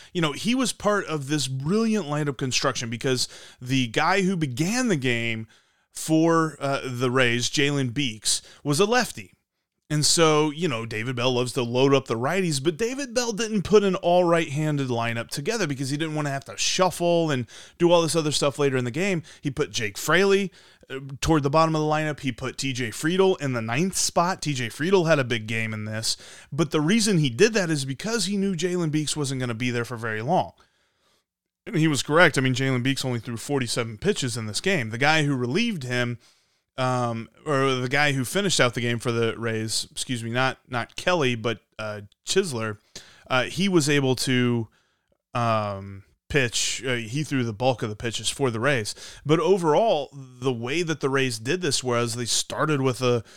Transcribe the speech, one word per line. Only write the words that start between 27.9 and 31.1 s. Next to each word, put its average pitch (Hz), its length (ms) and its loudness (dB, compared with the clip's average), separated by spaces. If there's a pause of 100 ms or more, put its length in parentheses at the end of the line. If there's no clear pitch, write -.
he 202 100 -2
knew 196 220 0
Jalen 175 340 -2
Beeks 151 240 -2
wasn't 139 240 -4
gonna 123 140 -4
be 123 180 -2
there 120 140 -2
for 123 100 -10
very 110 260 -6
long. 139 300 0 (1120)